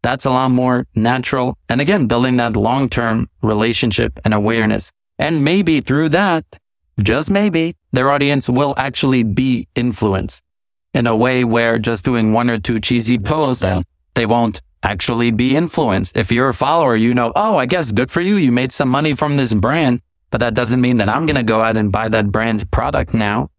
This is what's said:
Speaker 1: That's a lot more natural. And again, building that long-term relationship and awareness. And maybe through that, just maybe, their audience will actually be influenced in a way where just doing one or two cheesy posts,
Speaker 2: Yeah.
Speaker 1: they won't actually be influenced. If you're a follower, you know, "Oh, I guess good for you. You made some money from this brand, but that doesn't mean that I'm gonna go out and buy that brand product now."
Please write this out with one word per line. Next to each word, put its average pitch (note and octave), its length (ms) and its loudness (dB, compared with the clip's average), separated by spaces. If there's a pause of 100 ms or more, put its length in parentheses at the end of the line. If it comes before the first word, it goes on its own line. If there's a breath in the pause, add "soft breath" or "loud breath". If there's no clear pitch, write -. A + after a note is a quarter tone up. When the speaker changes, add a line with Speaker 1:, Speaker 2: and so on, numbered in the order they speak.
Speaker 1:
That's C3 220 -2
a C#3+ 60 2
lot C3 200 2
more B2+ 420 0
natural. B2+ 640 -2 (120)
And A#2+ 120 0
again, D#3+ 260 2
building B2 300 2
that A#2 180 0
long-term A#2 760 0 (120)
relationship A2 840 0
and A2 80 2
awareness. G#2+ 580 0 (260)
And D3+ 260 0
maybe E3 380 2
through D3+ 280 0
that, F3 360 2 (560)
just A#2 300 0
maybe, F3 440 0 (180)
their C3 180 2
audience C#3+ 360 0
will C3+ 300 0
actually C3 460 0
be B2 520 -2
influenced G#2+ 680 -2 (500)
in A#2+ 140 0
a A2+ 80 2
way B2+ 280 2
where A#2 360 2
just A2+ 260 -4
doing A2+ 280 2
one A#2+ 160 2
or A2+ 100 -2
two A2+ 200 -4
cheesy A#2 380 0
posts, C3 460 -2
Speaker 2:
Yeah. F#2 180 0 (340)
Speaker 1:
they A#2+ 100 0
won't A2+ 360 0 (220)
actually A#2 480 0
be B2 240 0
influenced. C#3+ 640 -2
If G#2+ 140 -2
you're B2 180 2
a B2 40 -2
follower, C#3+ 420 2
you A2+ 180 2
know, A#2+ 220 0
"Oh, G#3 220 0
I B2+ 80 2
guess C#3 260 -2
good A#2+ 200 0
for E3+ 100 -2
you. G3 140 2
You D3+ 160 2
made B2 200 0
some C3 180 -2
money D3 240 2
from C#3+ 240 0
this B2 160 0
brand, B2 480 0 (300)
but B2 80 -2
that A#2 140 0
doesn't B2 280 0
mean B2 160 2
that G#2 120 2
I'm C3+ 160 0
gonna C#3+ 180 0
go A2 180 2
out A2+ 160 2
and G#2+ 140 0
buy A2 180 -2
that G#2+ 220 0
brand A2 400 0
product C3 420 -2
now." A2 460 -2